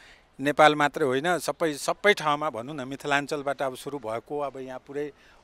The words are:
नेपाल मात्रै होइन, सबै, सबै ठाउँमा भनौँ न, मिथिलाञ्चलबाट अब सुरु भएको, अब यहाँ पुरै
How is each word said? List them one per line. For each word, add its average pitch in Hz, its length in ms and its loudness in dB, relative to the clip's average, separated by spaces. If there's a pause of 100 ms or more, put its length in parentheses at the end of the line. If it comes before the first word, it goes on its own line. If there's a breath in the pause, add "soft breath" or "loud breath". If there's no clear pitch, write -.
(360 soft breath)
नेपाल 151 380 6
मात्रै 147 320 2
होइन, 143 320 2
सबै, 151 360 -2
सबै 185 380 2
ठाउँमा 151 380 0
भनौँ 123 260 -8
न, 127 80 -8
मिथिलाञ्चलबाट 143 800 -2
अब 131 120 -4
सुरु 139 240 -10
भएको, 113 420 -8
अब 135 200 -6
यहाँ 131 240 -12
पुरै 143 280 -8 (320 soft breath)